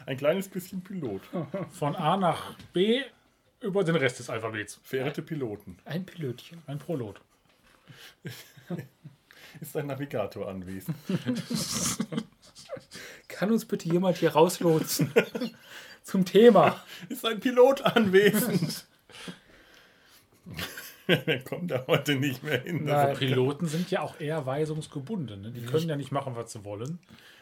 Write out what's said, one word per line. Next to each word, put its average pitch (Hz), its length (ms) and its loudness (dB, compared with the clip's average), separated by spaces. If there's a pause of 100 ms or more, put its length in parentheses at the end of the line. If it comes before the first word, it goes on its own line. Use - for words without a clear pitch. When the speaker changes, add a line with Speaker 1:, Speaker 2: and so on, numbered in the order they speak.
Speaker 1:
Ein 135 100 -6
kleines 165 320 0
bisschen 185 360 -10
Pilot. 135 360 -8 (520)
Speaker 2:
Von 147 240 -4
A 156 200 2
nach 180 380 0 (180)
B 220 300 2 (580)
über 196 220 0
den 165 140 2
Rest - 240 0
des 117 100 -12
Alphabets. 110 540 -6
Speaker 1:
Verehrte 135 380 -4
Piloten. 110 600 -8
Speaker 3:
Ein 185 220 -6
Pilotchen. 156 640 -12
Speaker 2:
Ein 143 100 -8
Prolot. 120 420 -8 (1040)
Speaker 1:
<laughs> - 60 -10 (1300)
Ist 156 160 -14
ein 143 120 -4
Navigator 123 600 -6
anwesend? 95 480 -8 (120)
Speaker 3:
<laughs> - 1120 -4 (1080)
Kann 190 220 -2
uns 220 140 2
bitte 196 240 -4
jemand 175 300 2
hier 160 120 4
rauslotsen? 160 800 4 (460)
<laughs> - 480 -20
Zum 190 200 2
Thema. 196 560 8 (280)
Speaker 1:
Ist - 180 -8
ein 226 140 -2
Pilot 254 420 6
anwesend? 202 1040 4 (1600)
<laughs> 92 100 -16 (520)
Der 143 340 2
kommt 165 280 -6
da 127 180 -2
heute 151 260 2
nicht 131 280 -2
mehr 147 200 -2
hin. 151 240 -4
Das 147 100 2
Speaker 3:
Nein. 143 120 6
Speaker 2:
Also 139 100 -2
Piloten 131 480 0
sind 160 240 -4
ja 185 100 -2
auch 143 200 -8
eher 151 260 -4
weisungsgebunden, 147 960 -6
ne? 110 80 -10
Die 120 120 -12
können 127 200 -2
Speaker 3:
Ich 165 40 -2
Speaker 2:
ja 151 100 -2
nicht 135 160 -8
machen, 135 240 -4
was 117 160 -10
sie 101 120 -14
wollen. 113 360 -8 (420)